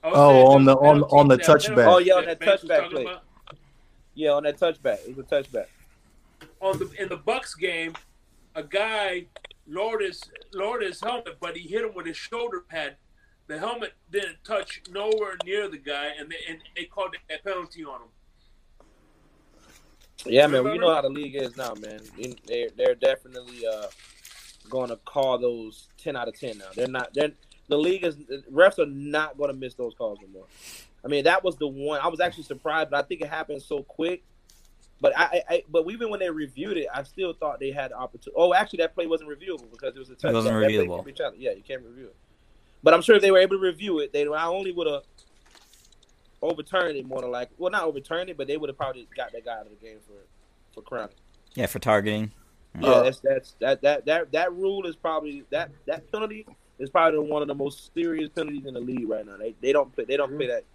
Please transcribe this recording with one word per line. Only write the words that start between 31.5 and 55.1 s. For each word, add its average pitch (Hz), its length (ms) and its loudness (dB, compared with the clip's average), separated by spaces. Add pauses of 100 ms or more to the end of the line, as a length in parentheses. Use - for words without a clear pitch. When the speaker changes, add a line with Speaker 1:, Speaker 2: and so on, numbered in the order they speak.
Speaker 3:
the 147 120 -6
one. 139 320 -6
I 160 80 -2
was 165 120 -6
actually 170 240 -4
surprised, 156 460 -4
but 143 140 0
I - 20 -8
think 165 140 -10
it 151 80 -8
happened 151 320 -10
so 147 220 -8
quick. 175 400 -6 (800)
But 135 160 2
I, 160 60 4
I, 170 260 -2
I, 170 180 -2
but 160 220 -2
even 226 180 -8
when 202 120 -8
they 185 100 -4
reviewed 156 480 -8
it, 139 160 -6
I 139 80 -8
still 180 320 -8
thought 143 260 -8
they 139 120 -8
had 135 180 -8
the - 60 -16
opportu-, - 380 -14
oh, 175 200 4
actually, - 240 0
that 165 160 -2
play 170 120 -4
wasn't 160 220 -4
reviewable 147 420 -14
because 123 240 -12
it 135 40 -20
was 127 100 -20
a 131 40 -20
Speaker 4:
It 120 200 -4
wasn't 113 120 2
Speaker 3:
touchdown. - 0 - (180)
That 107 40 4
play 107 100 2
Speaker 4:
reviewable. 90 180 0
Speaker 3:
can't 90 120 -10
be 135 60 -18
challenged. 131 300 -8
Yeah, 123 80 -4
you 98 120 -10
can't 127 200 -12
review 120 240 -20
it. 95 100 -20 (680)
But 160 120 8
I'm 170 80 4
sure 220 140 8
if 190 60 6
they 196 80 6
were 190 80 8
able 190 180 4
to 190 60 -4
review 180 360 -4
it, 143 160 -6
they 147 100 0
not 156 240 -4
only 190 240 -6
would 170 140 -4
have 143 160 -4 (1400)
overturned 160 560 -4
it 127 80 -12
more 131 160 -8
than 123 80 -8
likely, 123 280 -10
well, 180 120 -4
not 190 140 -2
overturned 165 440 -6
it, 170 80 -14
but 135 100 -8
they 147 120 -6
would 151 100 -8
have 135 80 -12
probably 127 400 -10
got 123 160 -10
that 117 140 -16
guy 117 80 -10
out 110 80 -14
of 107 80 -20
the 107 160 -20
game 110 100 -20 (100)
for, 107 60 -20 (600)
for 110 80 -18
crowding. 117 340 -10 (380)
Speaker 4:
Yeah, - 100 -4
for 104 140 -6
targeting. 107 520 0 (480)
Speaker 3:
Yeah, 131 120 0
Speaker 2:
Uh, 123 140 8
Speaker 3:
that's, 131 160 -2
that's, 135 400 -2
that, 135 200 0
that, 143 240 0
that, 151 280 -2
that 175 200 -2
rule 190 340 -6
is 165 100 -10
probably, 151 520 -6